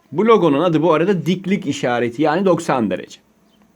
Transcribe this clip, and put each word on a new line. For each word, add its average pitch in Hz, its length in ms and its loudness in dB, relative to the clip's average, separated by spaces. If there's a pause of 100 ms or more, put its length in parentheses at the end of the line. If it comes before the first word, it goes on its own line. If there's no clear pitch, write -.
(120)
Bu 170 140 -2
logonun 170 360 4
adı 165 200 0
bu 165 120 2
arada 165 320 0
diklik 185 400 -2
işareti, 120 560 -2
yani 160 240 0
doksan 143 440 0
derece. - 300 -8 (560)